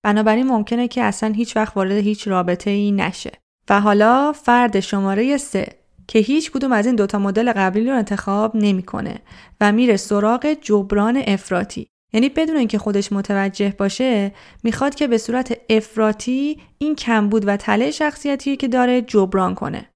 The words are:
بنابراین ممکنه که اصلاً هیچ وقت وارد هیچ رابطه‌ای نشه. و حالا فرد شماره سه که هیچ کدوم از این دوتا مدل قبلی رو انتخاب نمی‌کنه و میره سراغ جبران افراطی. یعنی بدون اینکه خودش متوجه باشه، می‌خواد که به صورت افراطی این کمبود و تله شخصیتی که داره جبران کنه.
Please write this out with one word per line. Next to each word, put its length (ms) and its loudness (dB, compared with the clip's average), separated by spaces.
بنابراین 420 2
ممکنه 420 0
که 140 -4
اصلاً 300 -2
هیچ 240 -4
وقت 200 -2
وارد 160 0
هیچ 360 0
رابطه‌ای 640 0
نشه. 400 -4
و 100 4
حالا 520 4
فرد 480 2
شماره 560 -2
سه 300 -4
که 100 2
هیچ 320 0
کدوم 220 -2
از 140 2
این 80 2
دوتا 240 0
مدل 340 0
قبلی 380 0
رو 60 0
انتخاب 600 -2
نمی‌کنه 580 -2
و 120 4
میره 240 4
سراغ 640 0
جبران 680 0
افراطی. 600 -4
یعنی 160 2
بدون 280 -2
اینکه 220 0
خودش 340 -2
متوجه 680 -2
باشه، 540 0
می‌خواد 320 -2
که 120 -2
به 120 2
صورت 380 -4
افراطی 880 0
این 160 -2
کمبود 540 0
و 80 2
تله 340 -2
شخصیتی 680 -4
که 120 -4
داره 340 2
جبران 520 0
کنه. 420 -10